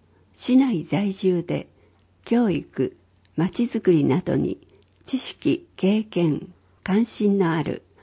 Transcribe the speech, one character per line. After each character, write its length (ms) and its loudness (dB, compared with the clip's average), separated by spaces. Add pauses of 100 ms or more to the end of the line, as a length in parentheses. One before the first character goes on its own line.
(320)
市 240 0
内 280 2
在 280 -2
住 300 0
で、 260 -6 (560)
教 260 2
育、 460 -4 (400)
ま 140 2
ち 140 -2
づ 160 -4
く 120 4
り 120 4
な 160 2
ど 140 -4
に 240 -2 (460)
知 120 -6
識、 600 -4
経 260 0
験、 500 -2 (300)
関 220 2
心 340 0
の 140 2
あ 100 0
る 220 -6 (180)